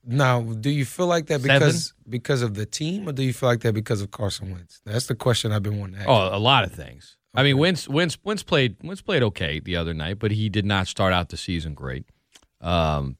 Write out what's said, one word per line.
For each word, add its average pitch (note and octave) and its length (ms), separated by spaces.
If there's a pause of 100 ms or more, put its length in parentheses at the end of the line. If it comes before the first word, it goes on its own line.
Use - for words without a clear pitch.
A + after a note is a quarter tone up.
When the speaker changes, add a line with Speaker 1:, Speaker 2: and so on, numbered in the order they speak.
Speaker 1:
Now, B2 360
do A2+ 280
you D3 140
feel F3+ 240
like E3 180
that D3 140
Speaker 2:
Seven? C3+ 180
Speaker 1:
because, D#3 340 (160)
because B2 340
of A2 120
the G#2+ 120
team, F3+ 420
or D3+ 40
do C3+ 120
you B2+ 80
feel B2+ 160
like A#2+ 140
that A#2 100
because G#2+ 300
of G2 100
Carson G2+ 400
Wentz? F2 320
That's A2+ 220
the A#2 100
question A2+ 340
I've G#2 140
been G#2 160
wanting F#2+ 160
to G2+ 60
ask. - 60
Speaker 2:
Oh, G2+ 280
a - 20
lot A#2+ 240
of - 100
things. C#2+ 440 (180)
I B2+ 80
mean, C#3 120
Speaker 1:
Okay. C3+ 60
Speaker 2:
Wentz, E3+ 280
Wentz, D#3+ 340
Wentz G#3 220
played, C3 400
Wentz F#3+ 180
played D#3 220
okay D#2+ 340
the F2 160
other E2+ 200
night, D#2+ 260
but G#2+ 100
he G#2+ 180
did G2 180
not G2 200
start F#2+ 260
out F2 180
the E2 60
season D#2+ 380
great. C2 300 (560)
Um, D#2 600